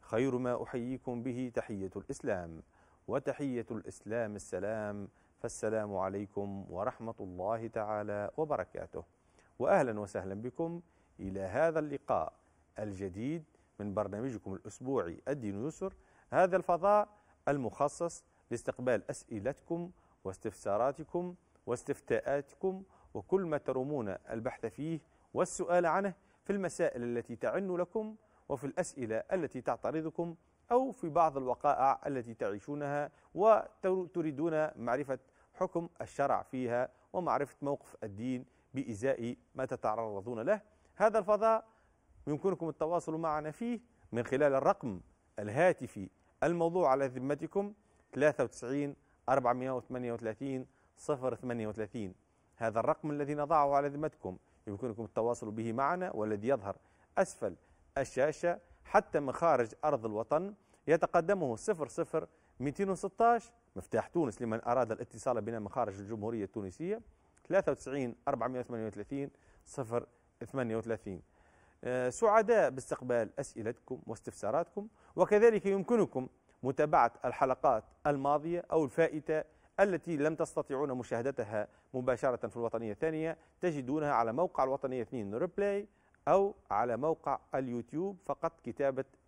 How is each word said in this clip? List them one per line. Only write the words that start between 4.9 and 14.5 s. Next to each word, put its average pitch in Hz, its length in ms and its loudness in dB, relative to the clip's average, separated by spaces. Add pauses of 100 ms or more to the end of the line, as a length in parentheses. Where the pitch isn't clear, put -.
فالسلام 110 580 -2
عليكم 98 760 -4
ورحمة 107 500 -6
الله 101 460 -4
تعالى 104 720 -4
وبركاته. 95 680 -4 (540)
وأهلا 131 420 4
وسهلا 98 340 -4
بكم 165 460 -6 (400)
إلى 95 200 -6
هذا 143 380 0
اللقاء 139 540 -2 (460)
الجديد 104 640 -6 (340)
من 104 160 -6
برنامجكم 104 600 -4